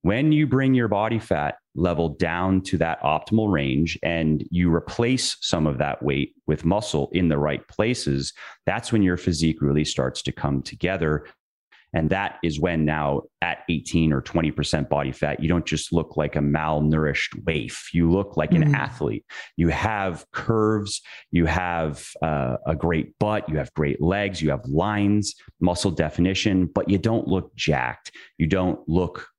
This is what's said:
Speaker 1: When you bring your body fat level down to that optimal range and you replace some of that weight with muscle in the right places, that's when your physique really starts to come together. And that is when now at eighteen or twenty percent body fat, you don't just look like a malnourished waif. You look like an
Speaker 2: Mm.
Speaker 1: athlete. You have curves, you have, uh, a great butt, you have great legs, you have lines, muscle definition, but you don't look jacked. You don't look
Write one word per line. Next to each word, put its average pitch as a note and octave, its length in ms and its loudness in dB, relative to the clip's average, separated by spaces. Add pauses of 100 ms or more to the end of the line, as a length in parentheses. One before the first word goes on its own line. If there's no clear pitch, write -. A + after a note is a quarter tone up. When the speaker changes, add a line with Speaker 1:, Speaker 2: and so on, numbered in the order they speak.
Speaker 1:
When C3+ 300 4
you D3+ 140 4
bring C3 280 4
your A#2+ 140 4
body A2 300 2
fat D2 380 -2 (180)
level E2 360 2
down F2+ 520 0
to F#2 160 -2
that D#2+ 240 0
optimal G#2 500 2
range C#2+ 500 0
and D#2+ 480 0
you F2 220 2
replace A#2+ 680 0
some E2 260 0
of C2+ 120 0
that C#2+ 240 -2
weight C#2 320 -2 (120)
with D2+ 180 -2
muscle E2+ 480 0
in F2+ 160 2
the D2 100 2
right D2 300 -2
places, D2 640 -2 (340)
that's A2 260 -2
when G#2+ 100 4
your F2+ 140 4
physique D#2+ 440 0
really C#2+ 240 2
starts - 380 -2
to C#2 100 -6
come C#2 300 -2
together. E2 640 -2 (680)
And D#2+ 140 0
that F#2+ 340 -2
is D#2 160 -2
when D#2+ 280 0
now D2+ 380 0 (180)
at E2+ 160 -2 (100)
eighteen D#2+ 460 2
or C2 80 -2
twenty D#2+ 280 0
percent D2 380 -2
body C#2+ 240 0
fat, - 280 -4
you D#2 80 0
don't E2+ 180 2
just - 260 -4
look E2 240 0
like D2+ 200 -2
a D2 40 2
malnourished D2+ 1040 0
waif. - 480 -4
You E2+ 180 4
look G2 240 0
like D#3 200 2
an D3+ 180 4
Speaker 2:
Mm. - 20 4
Speaker 1:
athlete. - 520 -4 (320)
You E2+ 100 4
have G2 640 -2
curves, G#2+ 680 0 (300)
you E2+ 120 4
have, E2 640 -2 (140)
uh, C#2 340 -2 (100)
a D#2+ 80 0
great E2 460 -2
butt, G#2+ 260 0
you D#2 120 -2
have C2+ 160 -6
great C#2+ 260 0
legs, F#2 400 0
you D#2 80 0
have C2+ 160 -2
lines, G2+ 680 0 (260)
muscle F2 300 0
definition, F2+ 840 0
but - 140 0
you G2 80 4
don't A2+ 320 0
look F2+ 280 -2
jacked. B1+ 540 -4 (280)
You D#2+ 80 2
don't F2+ 420 0
look E2+ 400 -2 (100)